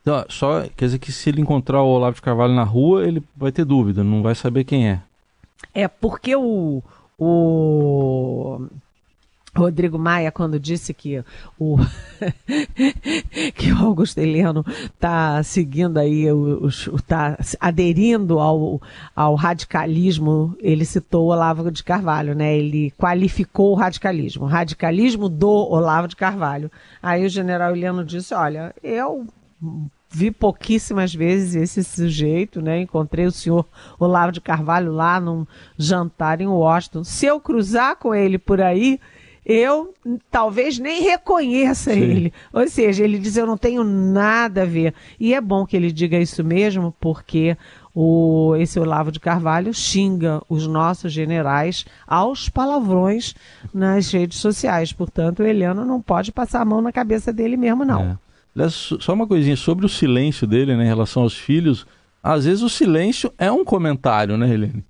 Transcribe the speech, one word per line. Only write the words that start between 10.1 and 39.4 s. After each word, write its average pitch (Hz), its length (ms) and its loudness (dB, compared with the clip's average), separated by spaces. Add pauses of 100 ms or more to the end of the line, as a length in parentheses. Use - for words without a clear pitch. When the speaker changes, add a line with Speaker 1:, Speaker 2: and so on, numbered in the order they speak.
Speaker 2:
quando 156 260 -4
disse 151 340 -6
que 139 300 -8 (340)
o, 156 220 0 (880)
<laughs> 294 880 -4
que - 180 0
o 185 120 2
Augusto 202 340 0
Heleno 156 480 0 (320)
tá 160 460 0
seguindo 165 520 -2
aí, 151 360 2
o, 147 320 0
o, - 20 2
o, - 340 -4
tá 151 380 -2 (220)
aderindo 175 800 2
ao, 156 420 0 (320)
ao 151 220 2
radicalismo, 160 1200 0
ele 160 260 2
citou 165 420 0
o 170 60 2
Olavo 165 380 0
de 156 140 -12
Carvalho, 156 500 -2
né? 151 240 0
Ele 147 400 -2
qualificou 185 720 0
o 190 60 2
radicalismo, 180 680 -2
radicalismo 175 840 0
do 165 200 2
Olavo 170 600 2
de 170 80 -14
Carvalho. 156 520 -4 (320)
Aí 180 240 0
o 196 40 2
general 180 480 -2
Heleno 180 280 -4
disse: 170 300 -8
olha, 160 480 -4
eu 254 420 -6 (880)
vi 185 220 0
pouquíssimas 202 840 -2
vezes 175 400 0
esse 175 300 -2
sujeito, 165 760 -2
né? 160 200 -2
Encontrei 165 440 -2
o 180 60 2
senhor 170 340 0 (360)
Olavo 175 320 2
de 170 80 -10
Carvalho 165 500 -2
lá 165 300 0
num 165 260 -4 (320)
jantar 165 600 -2
em 190 80 -2
Washington. 170 560 2
Se - 220 -2
eu 294 120 2
cruzar 240 560 0
com - 180 -2
ele 196 240 2
por 190 240 0
aí, 208 380 2 (480)